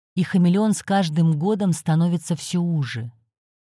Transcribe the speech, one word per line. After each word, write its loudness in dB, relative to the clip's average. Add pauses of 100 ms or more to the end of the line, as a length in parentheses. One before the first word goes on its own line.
(160)
и 0
хамелеон 2
с -8
каждым 2
годом 0
становится 0
всё -4
уже. -4 (600)